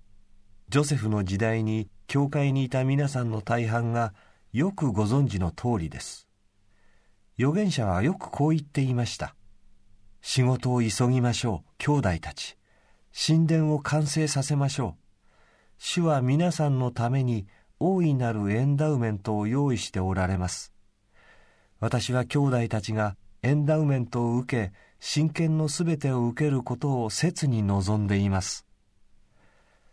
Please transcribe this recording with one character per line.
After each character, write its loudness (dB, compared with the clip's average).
ジ 2
ョ 4
セ 0
フ -2
の 0
時 -2
代 0
に -2
教 0
会 0
に 0
い -2
た 0
皆 2
さ -4
ん -2
の -4
大 0
半 0
が 0
よ 0
く 0
ご 2
存 4
知 -2
の 0
通 -2
り -4
で -12
す。 -16
預 2
言 2
者 0
は 2
よ 2
く -12
こ 0
う -
言 2
っ -4
て -4
い 2
ま 0
し -6
た。 -10
「仕 0
事 2
を 2
急 2
ぎ 2
ま 2
し -4
ょ -4
う、 -20
兄 0
弟 2
た -12
ち。 -14
神 2
殿 2
を 0
完 0
成 0
さ -2
せ -2
ま 0
し -4
ょ -2
う。 -12
主 -2
は 2
皆 2
さ 0
ん 2
の 0
た -2
め 0
に -2
大 2
い 4
な 0
る -2
エ 2
ン 2
ダ 2
ウ 0
メ 0
ン -2
ト -2
を -2
用 0
意 -2
し -8
て -6
お 0
ら 0
れ 0
ま -2
す。 -10
私 -2
は 0
兄 -2
弟 2
た -2
ち -6
が -2
エ 2
ン 2
ダ 2
ウ 2
メ 2
ン -2
ト -4
を 0
受 -2
け、 -14
神 0
権 0
の 0
す -4
べ 0
て -2
を 2
受 -2
け 2
る 2
こ -4
と -2
を -2
切 -2
に 2
望 0
ん 0
で 2
い 2
ま 0
す。」 -10